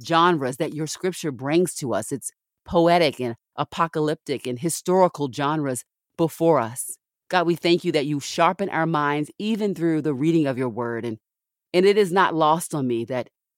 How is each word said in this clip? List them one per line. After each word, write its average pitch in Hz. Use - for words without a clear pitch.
genres 160
that 151
your 151
scripture 170
brings 147
to 123
us. 101
It's 131
poetic 170
and 127
apocalyptic 151
and 123
historical 170
genres 143
before 165
us. 117
God, 175
we 170
thank 170
you 175
that 151
you 147
sharpen 175
our 160
minds 147
even 208
through 160
the 147
reading 156
of 131
your 127
word. 117
And, 113
and 180
it 202
is 196
not 180
lost 160
on 139
me 117
that 123